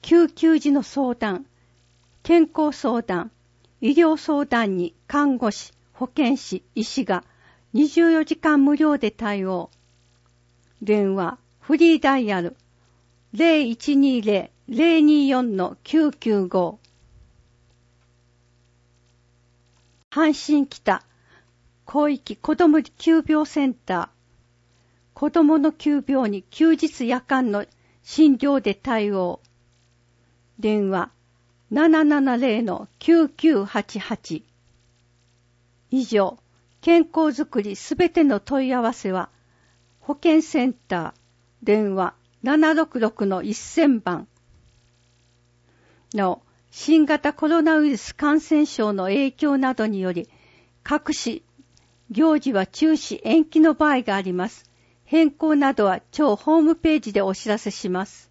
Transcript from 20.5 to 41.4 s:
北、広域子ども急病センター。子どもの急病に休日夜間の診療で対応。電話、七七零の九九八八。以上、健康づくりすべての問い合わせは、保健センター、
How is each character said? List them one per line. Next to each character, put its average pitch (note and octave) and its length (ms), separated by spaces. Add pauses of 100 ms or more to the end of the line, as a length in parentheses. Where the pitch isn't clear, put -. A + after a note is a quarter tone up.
北、 - 380 (840)
広 D4 280
域 - 240
子 - 160
ど E4+ 140
も D4+ 140
急 D#4+ 400
病 D4+ 220
セ D4 220
ン B3+ 80
タ - 200
ー。 F3 140 (1040)
子 - 160
ど D#4+ 160
も D#4 140
の D4+ 140
急 D4 300
病 C4 280
に G3 140
休 D#4+ 300
日 D4 320
夜 B3 140
間 B3+ 320
の G3+ 140 (360)
診 D4 360
療 C#4 240
で G3 120
対 A3 360
応。 F#3 320 (1160)
電 G#3+ 300
話、 F#3+ 220 (600)
七 D#4 340
七 C4+ 340
零 A#3 240
の G3+ 260 (100)
九 D#4+ 300
九 C4+ 380
八 G3+ 320
八。 - 440 (1500)
以 C4 140
上、 G3+ 340 (420)
健 E4+ 200
康 D#4 380
づ D4+ 60
く - 160
り G3+ 160
す - 180
べ F4 140
て E4+ 160
の G#3+ 160
問 C4+ 260
い C4 60
合 B3 80
わ A#3 140
せ F#3+ 180
は、 F#3 160 (720)
保 - 140
健 D#4+ 260
セ C4 260
ン B3+ 60
タ - 260
ー、 E3 140 (480)